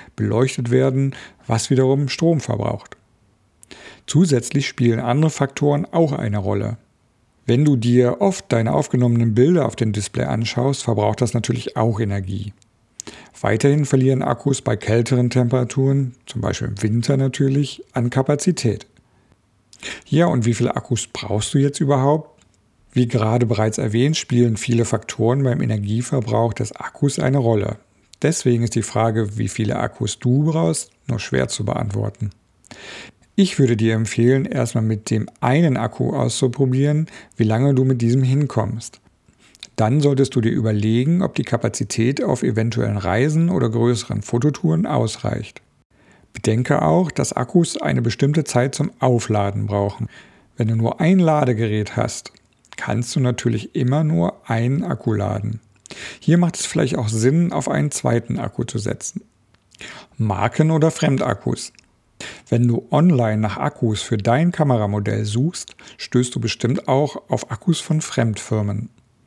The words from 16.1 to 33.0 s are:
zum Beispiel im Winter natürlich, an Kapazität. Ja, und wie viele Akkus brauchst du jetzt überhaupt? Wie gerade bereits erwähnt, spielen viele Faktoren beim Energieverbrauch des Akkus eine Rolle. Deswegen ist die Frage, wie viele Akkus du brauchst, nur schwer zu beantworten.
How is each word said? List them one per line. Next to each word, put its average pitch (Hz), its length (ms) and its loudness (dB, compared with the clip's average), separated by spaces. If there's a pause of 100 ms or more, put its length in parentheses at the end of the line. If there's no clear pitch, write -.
zum - 140 -8
Beispiel - 280 -4
im 104 120 -8
Winter 117 360 0
natürlich, 135 640 0 (120)
an 120 160 0
Kapazität. 135 760 0 (1200)
Ja, 160 200 4
und 131 180 0
wie 117 100 2
viele - 220 0
Akkus - 320 -4
brauchst - 440 -6
du 147 60 4
jetzt 143 220 0
überhaupt? 143 500 2 (600)
Wie 127 160 2
gerade 117 360 2
bereits 107 340 0
erwähnt, 120 380 0
spielen 120 400 2
viele 117 280 0
Faktoren 113 580 0
beim 123 180 0
Energieverbrauch 113 960 -2
des 110 220 -6
Akkus - 420 -4
eine 131 200 2
Rolle. 113 400 0 (440)
Deswegen 127 400 2
ist 117 140 -2
die 117 60 0
Frage, 110 540 -2
wie 107 120 -2
viele - 320 -4
Akkus 113 400 -4
du 131 240 2
brauchst, 160 480 -2 (160)
nur 120 100 -2
schwer 131 300 -2
zu - 160 -6
beantworten. 104 680 -4 (1040)